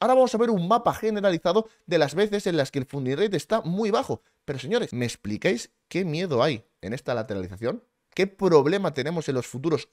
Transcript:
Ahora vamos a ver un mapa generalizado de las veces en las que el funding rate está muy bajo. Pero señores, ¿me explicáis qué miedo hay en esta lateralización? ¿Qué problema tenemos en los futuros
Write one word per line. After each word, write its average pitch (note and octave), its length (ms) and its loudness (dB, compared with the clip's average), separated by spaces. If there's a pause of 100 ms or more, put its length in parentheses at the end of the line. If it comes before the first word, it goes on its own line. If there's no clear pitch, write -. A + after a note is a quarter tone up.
Ahora B3 140 4
vamos B3+ 200 4
a - 20 0
ver A#3 120 4
un F3 180 0
mapa A3+ 260 2
generalizado G3+ 760 0 (160)
de E3+ 120 0
las D3 180 2
veces G3+ 300 0
en E3+ 120 2
las C3+ 140 0
que C#3+ 80 -2
el B2+ 60 -4
funding C3+ 300 -4
rate G3 220 0
está A3 240 -2
muy G3 280 -2
bajo. A3 320 -2 (220)
Pero C3+ 160 -8
señores, G3+ 320 -4
¿me A#2+ 140 -4
explicáis - 680 -4 (160)
qué F3 160 -4
miedo D#3 400 -2
hay C#3+ 220 -2 (160)
en G2+ 100 -8
esta B2 220 -6
lateralización? G#2+ 720 -6 (280)
¿Qué F#3+ 140 0
problema E3+ 680 4
tenemos D3 360 -4
en C3 60 -2
los A#2+ 120 -2
futuros C3+ 460 -4